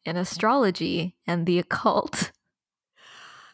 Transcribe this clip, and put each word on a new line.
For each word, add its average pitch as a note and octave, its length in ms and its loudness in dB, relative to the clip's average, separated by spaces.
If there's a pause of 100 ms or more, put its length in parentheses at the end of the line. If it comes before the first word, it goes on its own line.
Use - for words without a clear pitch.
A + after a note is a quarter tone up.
in E3 140 -4
astrology F3+ 1000 0 (120)
and E3+ 180 0
the F3 140 2
occult? - 720 -2 (1200)